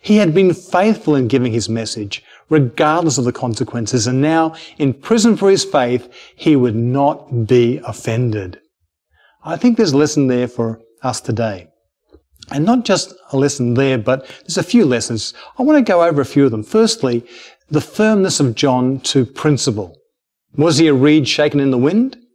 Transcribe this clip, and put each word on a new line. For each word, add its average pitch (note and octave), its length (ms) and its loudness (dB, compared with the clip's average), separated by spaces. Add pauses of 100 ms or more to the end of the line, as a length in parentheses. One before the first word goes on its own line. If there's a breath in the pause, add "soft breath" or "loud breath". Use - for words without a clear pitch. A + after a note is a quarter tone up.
He G#3 160 2
had F#3 180 2
been F#3 200 4
faithful G#3 600 0
in C3 140 0
giving B2 240 0
his A2+ 160 -4
message, A2 540 -8 (260 soft breath)
regardless D#3 680 0
of B2+ 60 -2
the A#2+ 80 -2
consequences, A#2 720 -4
and B2+ 140 -2
now, D#3+ 340 0 (240 loud breath)
in C#3 160 0
prison A3+ 420 2
for G3 140 2
his F#3+ 140 2
faith, B2 440 -2 (280 loud breath)
he D#3 200 2
would B2 200 0
not B2+ 720 -2
be A#2+ 380 2
offended. A2 760 -6 (840)
I E3 120 -8
think A#3+ 200 2
there's F#3+ 160 2
a C3+ 40 2
lesson D3 300 2
there B2 220 0
for A2+ 320 -6 (220)
us B2+ 180 -6
today. G#2+ 480 -6 (840)
And D3 140 -4
not A#3 200 2
just - 300 -4 (180)
a C3+ 40 -2
lesson C3+ 380 0
there, C3+ 240 0
but B2+ 280 -2 (140 loud breath)
there's - 180 -8
a E3+ 40 -4
few A#3+ 220 2
lessons. A#2+ 500 -2 (240 loud breath)
I B3+ 40 -2
want D4+ 160 4
to A3+ 140 2
go E3+ 100 4
over E3 180 2
a C3 60 -2
few C#3+ 180 2
of C3 60 4
them. A2 120 -6
Firstly, C3+ 600 0 (460 loud breath)
the D3 100 0
firmness G#3+ 600 0
of B2 160 0
John C3 440 0
to C3+ 240 0
principle. A2 720 -4 (580)
Was D3 240 2
he D#3+ 100 4
a C#3+ 60 4
reed C#3+ 320 4
shaken D3 340 0
in C#3 100 0
the B2+ 80 0
wind? G3+ 400 0 (160)